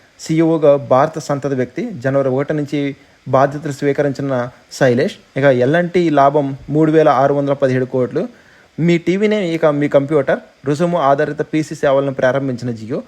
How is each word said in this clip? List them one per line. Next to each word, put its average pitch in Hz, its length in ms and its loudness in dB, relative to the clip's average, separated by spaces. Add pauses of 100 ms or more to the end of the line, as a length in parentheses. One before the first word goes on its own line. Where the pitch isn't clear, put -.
(200)
సీఈఓగా 160 560 2
భారత 139 440 0
సంతతి 143 360 -4
వ్యక్తి, 147 360 -4
జనవరి 135 380 -2
ఒకటి 139 240 -2
నుంచి 143 420 -4 (320)
బాధ్యతలు 143 440 0
స్వీకరించిన 139 800 -2 (220)
శైలేష్. 135 440 0 (220)
ఇక 135 60 0
ఎల్ఎన్టీ 160 640 2
లాభం 139 480 2 (120)
మూడు 156 220 2
వేల 156 180 6
ఆరు 139 240 4
వందల 143 200 0
పదిహేడు 127 320 0
కోట్లు. 127 420 -4 (520)
మీ 170 180 2
టీవీనే 196 520 -2
ఇక 165 160 0
మీ 147 220 0
కంప్యూటర్, 143 520 0 (260)
రుసుము 170 340 -2
ఆధారిత 147 420 0
పీసీ 156 340 -4
సేవలను 139 380 0
ప్రారంభించిన 131 580 -2
Jio, 113 360 -10